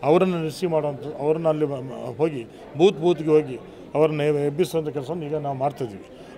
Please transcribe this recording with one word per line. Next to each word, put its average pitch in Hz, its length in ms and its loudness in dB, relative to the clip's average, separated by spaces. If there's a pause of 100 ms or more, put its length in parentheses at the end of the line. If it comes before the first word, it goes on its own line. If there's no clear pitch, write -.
ಅವರನ್ನು 175 400 4
ರಿಸೀವ್ 160 280 -4
ಮಾಡುವಂಥದ್ದು, 147 460 -2
ಅವರನ್ನು 156 320 2
ಅಲ್ಲಿ 151 160 2
ಮ-, 139 40 0
ಮ-, 127 480 -8
ಹೋಗಿ 143 300 -2 (300)
ಬೂತ್ 160 220 6
ಬೂತ್ಗೆ 160 300 2
ಹೋಗಿ 147 300 4 (360)
ಅವರನ್ನು 151 280 2
ಎಬ್-, 147 140 2
ಎಬ್ಬಿಸುವಂಥ 147 520 0
ಕೆಲಸವನ್ನು 147 360 -6
ಈಗ 147 100 -4
ನಾವು 143 220 -4
ಮಾಡ್ತಾಯಿದ್ದೀವಿ. 131 480 -4 (320)